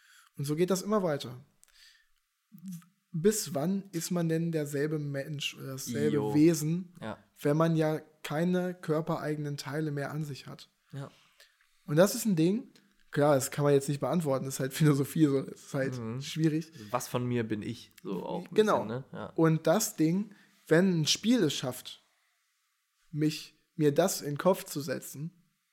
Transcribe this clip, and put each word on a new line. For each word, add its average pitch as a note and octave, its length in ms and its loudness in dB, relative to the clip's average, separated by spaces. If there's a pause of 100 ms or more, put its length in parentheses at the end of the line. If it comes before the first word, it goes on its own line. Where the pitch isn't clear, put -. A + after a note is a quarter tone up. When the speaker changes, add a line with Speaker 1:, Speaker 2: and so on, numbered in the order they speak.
(380)
Speaker 1:
Und D3 60 -4
so D3 120 0
geht F3+ 140 2
das F#3 120 2
immer G#3 200 0
weiter. C3+ 420 -4 (1700)
Bis F3 400 2
wann F#3+ 380 -2
ist E3 180 -6
man F3 180 0
denn E3 240 0
derselbe D3+ 460 -2
Mensch C#3+ 580 -6
oder C3+ 160 -12
dasselbe A#2+ 440 -2
Speaker 2:
Jo. G#2+ 180 0
Speaker 1:
Wesen, D#3+ 640 4
Speaker 2:
Ja. A2 180 -10 (240)
Speaker 1:
wenn D3 140 2
man E3 200 4
ja D#3 240 0 (220)
keine F3+ 520 -2
körpereigenen D3+ 840 -4
Teile D3+ 320 -4
mehr C#3+ 200 -6
an D3+ 140 -6
sich C#3+ 220 -12
hat? C#3+ 240 -18 (220)
Speaker 2:
Ja. C#3 180 -12 (760)
Speaker 1:
Und D3 120 -2
das G3 180 6
ist A#3 100 -6
ein G#3 120 2
Ding, F#3+ 360 2 (380)
klar, D3 240 4
das C3 160 0
kann C#3+ 140 -2
man D3 100 6
jetzt C#3 140 4
nicht C#3+ 120 -2
beantworten, C3+ 460 0
das C3+ 80 -6
ist - 60 -6
halt C3 120 -4
Philosophie, D3 540 4
so, C3+ 160 2
das - 180 -12
ist - 140 -18
halt B2+ 240 -2
Speaker 2:
Mhm. A#2 240 -8
Speaker 1:
schwierig. D#3 500 -2 (180)
Speaker 2:
Was - 180 -4
von B2 180 -2
mir A#2+ 200 0
bin A2 140 -4
ich? G#2+ 320 -10 (100)
So F#2+ 220 -6
auch - 240 -8
ein - 60 -14
Speaker 1:
Genau. G3 300 4
Speaker 2:
bisschen, G#2 40 -8
ne? B2 240 -6
Ja. G#2 220 -10
Speaker 1:
Und D#3+ 320 4
das F#3 300 2
Ding, F3 380 0 (320)
wenn F3 360 4
ein C#3+ 40 0
Spiel A#3 360 2
es D3 100 2
schafft, - 500 -8 (1080)
mich, D3+ 480 -4 (180)
mir D3 160 4
das E3+ 300 2
in D3 120 -6
den C#3+ 40 -8
Kopf F#3 260 2
zu - 160 -8
setzen C3+ 520 -8 (400)